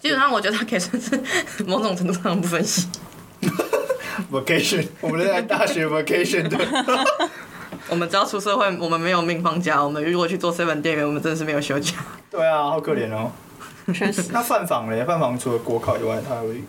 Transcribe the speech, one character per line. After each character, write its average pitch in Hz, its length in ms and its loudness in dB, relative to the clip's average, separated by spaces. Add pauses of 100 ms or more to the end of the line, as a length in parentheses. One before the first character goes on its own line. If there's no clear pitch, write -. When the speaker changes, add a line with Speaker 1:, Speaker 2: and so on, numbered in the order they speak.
Speaker 1:
基 294 80 0
本 285 100 2
上 277 140 4
我 214 80 2
觉 196 100 0
得 220 60 0
它 214 80 0
可 226 120 -2
以 - 20 2
算 180 200 -2
是 - 240 -2 (180)
<laughs> - 280 -8
某 185 140 2
种 208 120 2
程 180 120 0
度 175 80 2
上 180 100 -4
的 180 120 2
不 180 80 0
分 170 200 0
系。 - 240 0 (540)
Speaker 2:
<laughs> - 920 -2
Vacation， 156 560 2 (140)
我 - 80 -2
们 165 160 0
在 185 160 2
大 202 240 2
学 160 200 0
vacation， 165 640 2
对。 170 200 0
<laughs> 269 640 2 (580)
Speaker 1:
我 170 80 0
们 170 120 0
只 170 60 -4
要 196 100 6
出 202 140 -4
社 202 180 2
会， 240 80 4 (140)
我 170 100 -2
们 165 120 2
没 170 100 0
有 180 100 4
命 170 220 0
放 170 180 2
假。 151 220 2
我 143 60 2
们 147 160 -2
如 170 120 2
果 175 100 2
去 180 120 0
做 170 160 0
seven 165 260 0
店 160 140 2
员， 151 100 2
我 147 60 2
们 147 100 0
真 160 120 0
的 160 40 0
是 160 60 -4
没 156 80 -2
有 143 100 0
休 143 200 0
假。 - 140 -2 (360)
Speaker 2:
对 160 160 2
啊， 151 180 4
好 151 160 0
可 - 140 0
怜 117 180 -2
哦。 110 200 -4 (600)
Speaker 3:
确 190 200 0
实。 175 180 0
Speaker 2:
那 240 100 0
饭 233 240 2
房 113 260 0
嘞？ 113 140 0
饭 170 140 2
房 123 180 2
除 123 160 -2
了 117 60 2
国 117 200 0
考 117 180 0
以 117 80 -2
外， 110 240 0
它 123 80 -2
还 - 60 -4
会？ 113 260 -4